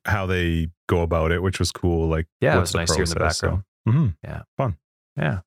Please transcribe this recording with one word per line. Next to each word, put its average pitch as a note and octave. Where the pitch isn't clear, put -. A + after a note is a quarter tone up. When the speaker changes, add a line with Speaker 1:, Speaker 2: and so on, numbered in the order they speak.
Speaker 1:
how G2
they E2+
go F2
about E2
it, F2
which F#2+
was F2
cool. E2+
Like, D#2+
Speaker 2:
Yeah, D3
it -
Speaker 1:
what's E2+
Speaker 2:
was F2+
Speaker 1:
the F2+
Speaker 2:
nice E2+
to -
hear F2+
in E2
the E2
Speaker 1:
process? D#2
So, E2
Speaker 2:
background. E2+
Speaker 1:
mm-hmm. C#3
Speaker 2:
Yeah. -
Speaker 1:
Fun. A#2+
Speaker 2:
Yeah, F#2+